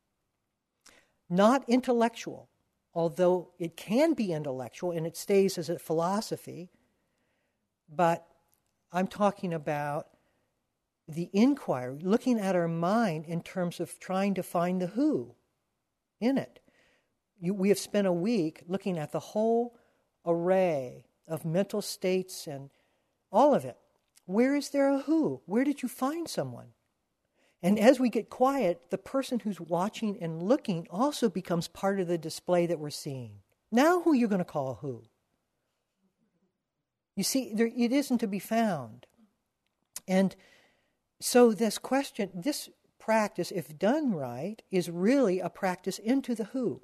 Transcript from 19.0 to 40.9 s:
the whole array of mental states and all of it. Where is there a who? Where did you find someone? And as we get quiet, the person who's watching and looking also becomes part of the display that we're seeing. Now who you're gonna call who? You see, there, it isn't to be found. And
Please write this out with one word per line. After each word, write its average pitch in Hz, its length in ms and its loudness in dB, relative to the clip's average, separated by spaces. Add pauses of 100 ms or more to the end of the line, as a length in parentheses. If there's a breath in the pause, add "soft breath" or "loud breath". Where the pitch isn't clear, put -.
the 165 80 -2
whole 233 580 -2 (480 soft breath)
array 170 840 0 (200)
of 160 180 -8
mental 196 380 -2
states - 640 -4
and 139 240 -12 (600)
all 269 200 6
of 156 120 2
it. 120 120 -10 (500)
Where 240 280 2
is 285 160 -2
there 277 200 2
a 277 100 2
who? 277 440 0
Where 226 200 0
did 285 180 -2
you 254 60 -2
find 311 400 -4
someone? 120 400 -8 (920)
And 202 200 2
as 233 180 8
we 254 100 2
get 214 220 -4
quiet, 247 600 0
the 190 60 -4
person 254 440 -4
who's 202 200 -6
watching 180 600 -4
and 165 180 -6
looking 185 480 0
also 240 400 -2
becomes 175 380 -4
part 196 320 -4
of 180 80 -2
the 175 100 0
display 170 500 0
that 165 120 -2
we're 147 120 -8
seeing. 123 500 -10 (320)
Now 330 300 4
who 339 100 4
you're 240 160 4
gonna 185 160 2
call 131 320 -6
who? 123 260 -10 (2250)
You 196 80 -2
see, - 280 -2
there, 226 140 2
it 233 260 0
isn't 269 260 2
to 226 100 -2
be 190 100 -4
found. 160 680 -2 (1000)
And 190 280 2 (840 soft breath)